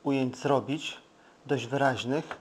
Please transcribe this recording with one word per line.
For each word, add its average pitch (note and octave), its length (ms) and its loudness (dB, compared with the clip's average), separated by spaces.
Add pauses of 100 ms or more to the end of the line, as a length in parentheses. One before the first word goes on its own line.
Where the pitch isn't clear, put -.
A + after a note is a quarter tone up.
ujęć C3 360 0
zrobić, C#3 600 0 (480)
dość B2 200 0
wyraźnych C3 580 2 (160)